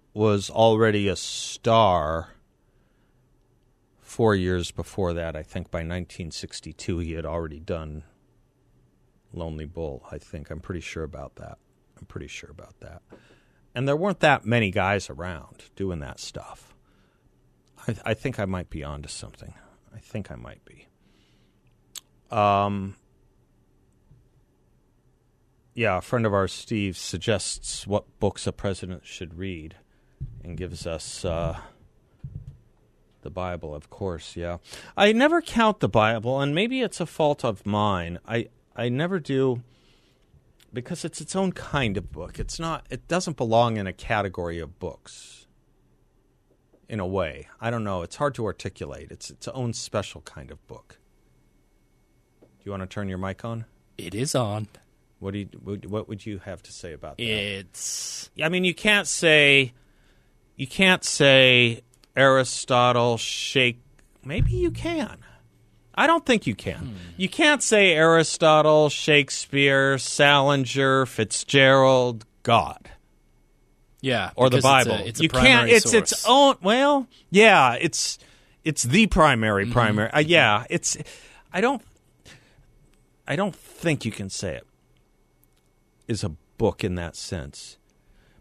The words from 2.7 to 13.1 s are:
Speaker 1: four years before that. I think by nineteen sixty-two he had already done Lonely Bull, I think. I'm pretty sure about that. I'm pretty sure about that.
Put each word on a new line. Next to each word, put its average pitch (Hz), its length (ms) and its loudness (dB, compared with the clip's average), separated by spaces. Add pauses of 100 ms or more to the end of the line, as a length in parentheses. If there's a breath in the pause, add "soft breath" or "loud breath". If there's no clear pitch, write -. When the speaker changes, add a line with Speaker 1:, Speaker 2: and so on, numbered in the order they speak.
Speaker 1:
four 110 360 0
years 90 360 -2
before 87 420 -6
that. 82 220 -8
I 78 80 -10
think - 260 -12
by 85 140 -8
nineteen 85 480 -10
sixty-two - 680 -10
he 82 120 -6
had 80 140 -10
already 80 340 -8
done 78 440 -10 (1300)
Lonely 82 340 -10
Bull, 76 460 -12
I 76 60 -14
think. 76 320 -16
I'm 82 100 -12
pretty 87 220 -10
sure - 220 -12
about 71 320 -14
that. - 240 -20 (400)
I'm - 80 -20
pretty - 200 -14
sure - 220 -18
about - 300 -20
that. - 240 -20 (720 soft breath)